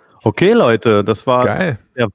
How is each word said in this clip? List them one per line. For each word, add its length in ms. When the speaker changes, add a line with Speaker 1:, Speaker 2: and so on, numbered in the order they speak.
Speaker 1:
Okay, 280
Leute, 540
das 220
war 180
Speaker 2:
Geil. 340
Speaker 1:
der 200